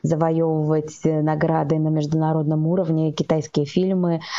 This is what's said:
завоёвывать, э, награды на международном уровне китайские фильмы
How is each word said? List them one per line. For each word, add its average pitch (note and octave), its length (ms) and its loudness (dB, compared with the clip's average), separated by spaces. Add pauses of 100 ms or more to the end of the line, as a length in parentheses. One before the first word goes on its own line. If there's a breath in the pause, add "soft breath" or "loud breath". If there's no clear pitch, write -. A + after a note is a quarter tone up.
завоёвывать, D#3 1000 0
э, D#3 180 2
награды D#3 560 0
на D#3 100 0
международном D#3 800 0
уровне D#3+ 460 0
китайские D3+ 540 -2
фильмы F3+ 540 0 (180 loud breath)